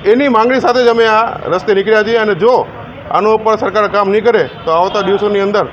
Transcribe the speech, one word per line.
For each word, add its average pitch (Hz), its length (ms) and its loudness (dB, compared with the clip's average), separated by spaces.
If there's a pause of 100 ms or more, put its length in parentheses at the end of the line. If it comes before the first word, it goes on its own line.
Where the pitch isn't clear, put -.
એની 247 240 2
માંગણી 240 320 2
સાથે 247 240 2
જ 233 40 4
અમે 233 180 2
આ 220 180 2 (220)
રસ્તે 185 280 -2
નીકળ્યા 208 280 2
છીએ 226 160 0
અને 214 160 0
જો 190 320 2 (440)
આનો 208 240 0
ઉપર 220 220 0
સરકાર 196 320 -2
કામ 196 200 0
નહીં 208 160 0
કરે 220 240 2 (160)
તો 165 60 -4
આવતા 190 300 0
દિવસોની 202 400 0
અંદર 196 320 0